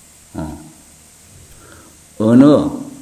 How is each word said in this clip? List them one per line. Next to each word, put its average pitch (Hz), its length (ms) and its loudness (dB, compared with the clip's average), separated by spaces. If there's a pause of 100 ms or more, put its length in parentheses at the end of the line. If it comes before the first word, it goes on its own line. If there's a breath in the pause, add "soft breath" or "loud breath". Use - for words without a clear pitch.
(340)
어, 78 380 -16 (1500 loud breath)
어느 120 260 4 (560)